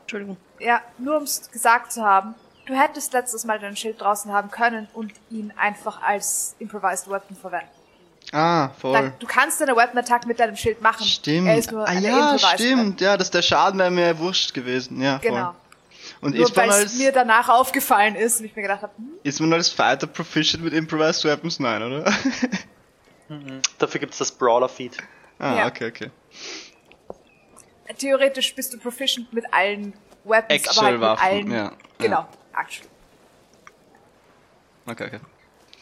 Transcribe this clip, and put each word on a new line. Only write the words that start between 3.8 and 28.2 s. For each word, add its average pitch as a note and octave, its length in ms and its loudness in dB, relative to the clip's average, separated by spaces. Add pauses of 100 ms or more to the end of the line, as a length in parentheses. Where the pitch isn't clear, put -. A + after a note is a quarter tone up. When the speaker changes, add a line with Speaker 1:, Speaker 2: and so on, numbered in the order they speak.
Speaker 2:
draußen G#3 320 -2
haben G3+ 180 0
können A3+ 440 -2
und A3 180 -12 (180)
ihn G#3+ 260 -10
einfach - 460 -4
als - 560 -4
Improvised G3 500 -6
Weapon G3 280 -8
verwenden. F3 320 -10 (640)
Speaker 3:
Ah, D#3 380 2 (100)
voll. C3 120 -2
Speaker 2:
Dann, C3+ 280 2
du A#3+ 60 -12
kannst D4 340 2
deine C4+ 160 2
Weapon A#3+ 220 4
Attack A#3+ 280 0
mit A#3 140 -2
deinem A3 160 0
Schild - 260 -4
machen. A3 240 2
Speaker 3:
Stimmt. E3+ 400 0
Speaker 2:
Er A3 120 6
ist A3+ 120 -2
nur A3 120 -4
Speaker 3:
Ah, G#3+ 80 -2
Speaker 2:
eine F#3+ 180 0
Speaker 3:
ja, C#4+ 240 4
Speaker 2:
Improvised F#3+ 280 4
Speaker 3:
stimmt. B3+ 180 4 (220)
Speaker 2:
Weapon. F3 40 2
Speaker 3:
Ja, G3+ 120 6
dass F#3 140 0
der F3 120 2
Schaden F3 360 4
wäre F#3 140 4
mir F3 260 2
wurscht F3+ 340 -2
gewesen. B2+ 480 -6
Ja, C3 200 0
voll. - 100 0
Speaker 2:
Genau. A#2+ 240 -4 (680)
Speaker 3:
Und C#3+ 120 -2
Speaker 2:
Nur A#3+ 120 4
Speaker 3:
ist - 100 0
man A3+ 120 4
Speaker 2:
weil's G3+ 80 6
Speaker 3:
als G#3 180 2
Speaker 2:
mir C4+ 180 2
danach A#3+ 360 4
aufgefallen A#3+ 680 4
ist A3 240 0
und A3 60 -12
ich G#3+ 100 -16
mir G#3+ 60 -8
gedacht G3 200 -4
hab, G#3 140 -14
hm? A3 100 -14 (160)
Speaker 3:
Ist C#3 160 -4
man D#3+ 140 2
als E3+ 160 2
Fighter C3+ 380 2
proficient D#3+ 580 -2
mit D#3+ 80 -4
Improvised D#3+ 520 0
Weapons? D3+ 360 -2
Nein, A2+ 220 0
oder? C#3+ 360 -2
<laughs> - 60 -6 (1040)
Speaker 4:
Mhm. C#3 320 -16 (200)
Dafür D3 180 -2
gibt's C#3 200 -10
das C3+ 120 -4
Brawler-Feat. B2 680 0 (420)
Speaker 3:
Ah, C3+ 160 -2
Speaker 2:
Ja. - 100 0
Speaker 3:
okay, A#2+ 220 -8
okay. A2+ 220 -14 (1900)
Speaker 2:
Theoretisch C4+ 560 0